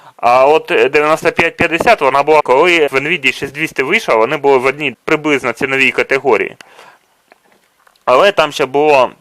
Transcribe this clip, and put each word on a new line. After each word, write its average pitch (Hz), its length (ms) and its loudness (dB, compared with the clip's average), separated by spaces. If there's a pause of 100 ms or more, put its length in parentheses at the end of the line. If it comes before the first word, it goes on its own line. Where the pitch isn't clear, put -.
(160)
А 127 300 2
от 156 200 2
дев'яносто 151 680 0
п'ять 165 240 -4
п'ятдесят, 175 440 0
вона 139 220 2
була, 151 180 4
коли 156 460 2
в 131 80 -6
NVIDIA 139 380 -2
шість 135 220 -12
двісті 151 280 -6
вийшла, 139 320 -2
вони 117 220 0
були 139 220 2
в 123 80 -2
одній 135 380 -4
приблизно 147 480 -2
ціновій 135 380 -2
категорії. 127 680 -2 (1500)
Але 151 280 2
там 151 200 -2
ще 143 140 -2
було 139 440 2 (100)